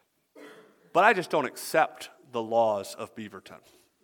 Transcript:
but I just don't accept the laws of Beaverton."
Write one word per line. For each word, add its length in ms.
but 100
I 120
just 160
don't 160
accept 640
the 120
laws 520
of 220
Beaverton." 440